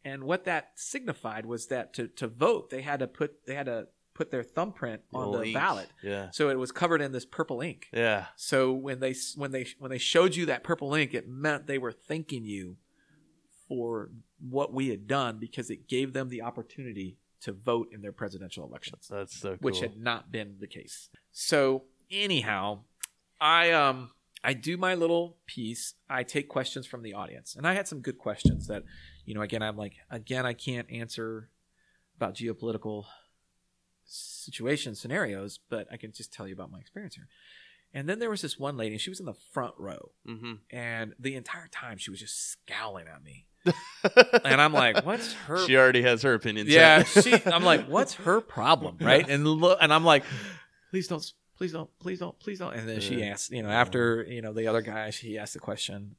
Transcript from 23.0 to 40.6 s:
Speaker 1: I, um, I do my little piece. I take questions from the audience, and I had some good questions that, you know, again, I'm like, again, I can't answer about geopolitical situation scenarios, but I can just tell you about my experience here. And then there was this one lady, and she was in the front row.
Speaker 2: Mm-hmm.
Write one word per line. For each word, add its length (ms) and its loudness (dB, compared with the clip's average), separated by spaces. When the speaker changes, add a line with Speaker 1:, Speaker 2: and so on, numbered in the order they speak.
Speaker 1:
I, 320 4
um, 380 2
I 120 0
do 220 -4
my 180 0
little 420 0
piece. 480 -10
I 140 -2
take 260 -6
questions 380 -6
from 160 -14
the 100 -12
audience, 420 -14
and 120 -6
I 80 2
had 140 -4
some 120 -10
good 180 -8
questions 500 0
that, 160 -8
you 80 -12
know, 80 -6
again, 200 -6
I'm 140 -6
like, 180 -10
again, 360 -6
I 80 -4
can't 360 -8
answer 600 -10
about 180 -6
geopolitical 680 -6
situation 880 -6
scenarios, 640 -6
but 240 -8
I 40 -14
can 160 -16
just 200 -16
tell 140 -12
you 80 -12
about 160 -14
my 80 -18
experience 380 -16
here. 120 -20
And 140 -6
then 100 -4
there 120 -4
was 120 -6
this 160 -8
one 180 -6
lady, 180 -4
and 60 -8
she 100 -6
was 100 -14
in 60 -12
the 80 -10
front 260 -6
row. 320 -12
Speaker 2:
Mm-hmm. 240 -12